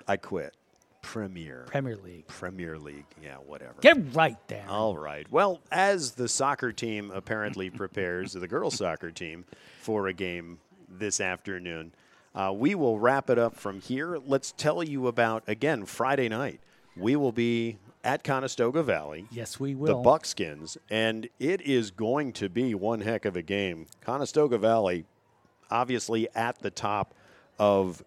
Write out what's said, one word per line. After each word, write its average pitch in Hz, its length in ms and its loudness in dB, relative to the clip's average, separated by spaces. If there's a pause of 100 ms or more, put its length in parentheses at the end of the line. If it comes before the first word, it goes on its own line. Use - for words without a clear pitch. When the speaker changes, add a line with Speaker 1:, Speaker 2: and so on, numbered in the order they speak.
Speaker 1:
I 101 100 2
quit. 80 380 -6 (480)
Premier. 92 680 -8
Speaker 2:
Premier 131 280 -2
League. 90 320 -18
Speaker 1:
Premier 90 500 -8
League. 71 260 -14 (180)
Yeah, 69 140 -14
whatever. 69 440 -16
Speaker 2:
Get 226 340 8
right, 151 220 4 (120)
Darren. 101 200 -10
Speaker 1:
All 104 280 0
right. 76 340 -8
Well, 175 300 4 (100)
as 180 420 2
the 123 160 -4
soccer 135 440 0
team 104 400 -6
apparently 98 580 -4
<laughs> - 0 -
prepares, 92 640 -4
the 90 160 -8
girls' 151 280 -2
soccer 85 340 -2
team, 85 340 -10 (360)
for 107 260 0
a 95 80 0
game 87 440 -6 (300)
this 92 320 -4
afternoon, 87 720 -4 (420)
uh, 95 200 0
we 139 200 2
will 123 240 2
wrap 131 300 2
it 120 100 4
up 117 180 2
from 98 240 -8
here. 156 440 -4
Let's 135 280 0
tell 165 300 0
you 139 260 -2
about, 113 380 2
again, 113 380 0
Friday 127 440 0
night. 110 320 -4 (360)
We 110 200 2
will 135 160 2
be 117 460 0 (240)
at 131 220 0
Conestoga 135 580 0
Valley. 82 480 -2
Speaker 2:
Yes, 117 280 -10
we 139 160 -2
Speaker 1:
The 131 40 -6
Speaker 2:
will. 139 260 2
Speaker 1:
Buckskins. 82 720 2 (120)
And 110 400 0 (120)
it 147 220 0
is 123 280 2
going 120 440 -2
to 101 140 -4
be 117 260 0
one 107 260 0
heck 107 240 -2
of 98 120 0
a 90 60 -2
game. 87 440 -2 (140)
Conestoga 135 580 2
Valley, 101 460 4 (640)
obviously 113 640 0
at 117 260 -2
the 101 100 -4
top 101 440 -2 (440)
of 98 480 4